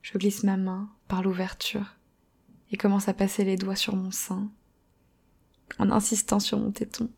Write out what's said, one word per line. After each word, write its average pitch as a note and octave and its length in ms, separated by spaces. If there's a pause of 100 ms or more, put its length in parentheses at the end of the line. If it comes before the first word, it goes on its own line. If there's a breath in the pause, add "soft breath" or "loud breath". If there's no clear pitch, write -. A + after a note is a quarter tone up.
Je - 160
glisse G3+ 260
ma G3 120
main F#3+ 340 (200)
par F#3 120
l'ouverture F#3+ 760 (720)
et G3 60
commence G3+ 320
à F#3+ 40
passer G3 300
les F#3+ 140
doigts F#3+ 180
sur G3 220
mon F#3 140
sein, G3 380 (1300)
en G3+ 140
insistant G3+ 480
sur G#3 180
mon G#3+ 140
téton. A3+ 460